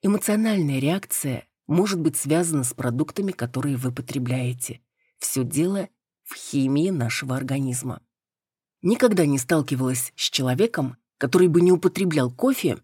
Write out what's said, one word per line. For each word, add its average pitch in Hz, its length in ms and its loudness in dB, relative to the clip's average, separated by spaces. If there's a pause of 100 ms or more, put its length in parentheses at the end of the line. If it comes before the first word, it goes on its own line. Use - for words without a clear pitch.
Эмоциональная 202 760 0
реакция 147 640 -2 (200)
может 190 340 2
быть 151 160 0
связана 156 480 0
с 123 100 -4
продуктами, 151 600 -2
которые 131 420 -4
вы 127 160 -4
потребляете. 127 880 -4 (400)
Всё - 240 -2
дело 180 460 -2 (340)
в - 120 -16
химии 143 560 0
нашего 131 440 -2
организма. 131 680 -4 (800)
Никогда 208 440 4
не 143 120 2
сталкивалась 127 760 0
с - 140 -4
человеком, 131 680 0 (220)
который 156 320 4
бы 165 100 4
не 180 140 8
употреблял 170 580 0
кофе 214 520 0